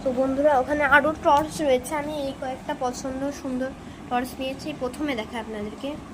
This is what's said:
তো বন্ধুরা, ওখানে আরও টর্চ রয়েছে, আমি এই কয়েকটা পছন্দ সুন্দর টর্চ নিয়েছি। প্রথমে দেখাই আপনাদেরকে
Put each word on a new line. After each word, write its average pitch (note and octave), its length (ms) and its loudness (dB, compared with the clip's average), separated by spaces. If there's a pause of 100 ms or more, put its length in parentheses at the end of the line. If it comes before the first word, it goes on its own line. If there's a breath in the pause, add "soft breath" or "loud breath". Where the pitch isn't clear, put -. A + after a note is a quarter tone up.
তো C#4 40 2 (120)
বন্ধুরা, C4+ 320 4 (100)
ওখানে D4 220 2 (120)
আরও D4 140 6 (160)
টর্চ D#4 280 6 (140)
রয়েছে, B3+ 240 2 (100)
আমি D4+ 120 -6 (140)
এই C4+ 140 -6
কয়েকটা C4+ 320 -6 (100)
পছন্দ C4 380 -4 (200)
সুন্দর C4 280 -2 (400 loud breath)
টর্চ B3 200 0 (100)
নিয়েছি। C4+ 280 -6 (140)
প্রথমে C#4 380 -4
দেখাই A3 260 -6
আপনাদেরকে G#3+ 440 -8 (240)